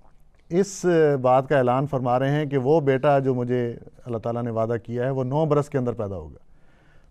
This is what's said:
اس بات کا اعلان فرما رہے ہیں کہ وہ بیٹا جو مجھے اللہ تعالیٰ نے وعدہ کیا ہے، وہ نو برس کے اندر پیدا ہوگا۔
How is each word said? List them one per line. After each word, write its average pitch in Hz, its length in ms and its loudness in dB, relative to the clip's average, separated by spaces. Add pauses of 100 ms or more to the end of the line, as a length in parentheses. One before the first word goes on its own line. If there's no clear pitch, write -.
(480)
اس 190 380 -2 (360)
بات 131 260 4
کا 147 100 2
اعلان 127 280 2
فرما 127 320 -2
رہے 135 120 0
ہیں 151 160 0
کہ 139 100 -4
وہ 139 240 2
بیٹا 139 380 2
جو 131 160 0
مجھے 123 420 -2 (280)
اللہ 117 140 -6
تعالیٰ 117 240 -4
نے 120 80 -4
وعدہ 113 240 -2 (100)
کیا 120 200 -4
ہے، 131 60 -2
وہ 131 140 -2
نو 147 220 0
برس 147 220 2
کے 139 100 -4
اندر 120 140 -2
پیدا 101 240 -8
ہوگا۔ 78 220 -14 (720)